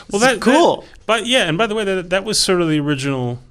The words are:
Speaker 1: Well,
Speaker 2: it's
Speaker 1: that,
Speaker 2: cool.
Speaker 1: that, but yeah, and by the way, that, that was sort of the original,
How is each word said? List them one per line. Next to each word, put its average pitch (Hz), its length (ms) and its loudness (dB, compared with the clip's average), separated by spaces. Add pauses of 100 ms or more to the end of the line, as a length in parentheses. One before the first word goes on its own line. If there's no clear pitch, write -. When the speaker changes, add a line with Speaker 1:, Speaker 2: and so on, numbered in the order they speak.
(100)
Speaker 1:
Well, 202 120 -2
Speaker 2:
it's - 20 4
Speaker 1:
that, 247 160 2
Speaker 2:
cool. 262 420 4
Speaker 1:
that, - 60 -20 (180)
but 214 200 0
yeah, 247 220 2
and 156 80 0
by 220 120 0
the 208 80 -4
way, 220 80 -2
that, 185 260 -4
that 190 140 -2
was 214 140 -4
sort 185 220 0
of 165 80 0
the 151 120 0
original, 135 580 -4 (120)